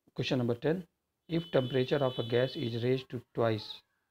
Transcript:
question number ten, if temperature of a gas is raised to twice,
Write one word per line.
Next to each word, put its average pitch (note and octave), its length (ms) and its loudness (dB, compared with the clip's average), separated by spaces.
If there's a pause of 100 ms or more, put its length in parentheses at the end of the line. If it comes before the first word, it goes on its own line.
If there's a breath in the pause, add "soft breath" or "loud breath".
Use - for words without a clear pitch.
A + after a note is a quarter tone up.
(160)
question D3 220 0
number A#2+ 280 0
ten, F3+ 180 0 (460)
if E3 220 -2
temperature C3 580 2
of B2+ 100 -6
a A2+ 100 -4
gas B2 260 2
is A#2 280 -4
raised C3 260 0
to B2 120 -8 (120)
twice, A2+ 380 0 (400)